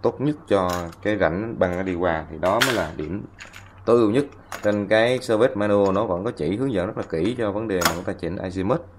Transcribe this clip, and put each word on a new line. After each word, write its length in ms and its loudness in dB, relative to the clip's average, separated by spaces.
tốt 180 0
nhất 160 0
cho 220 4
cái 140 0
rãnh 420 0
băng 180 2
nó 60 -4
đi 120 -2
qua 360 -2
thì 80 -12
đó 280 2
mới 80 0
là 220 -2
điểm 280 -6
tối 120 6
ưu 140 6
nhất. 140 2
Trên 260 0
cái 300 4
service 360 2
manual 400 4
nó 100 2
vẫn 200 -2
có 60 -2
chỉ 260 -2
hướng 160 -2
dẫn 140 0
rất 100 -6
là 60 -6
kỹ 360 -2
cho 140 -2
vấn 160 -4
đề 160 0
mà 100 0
chúng 100 -8
ta 80 -4
chỉnh 240 -6
Azimuth. 420 -2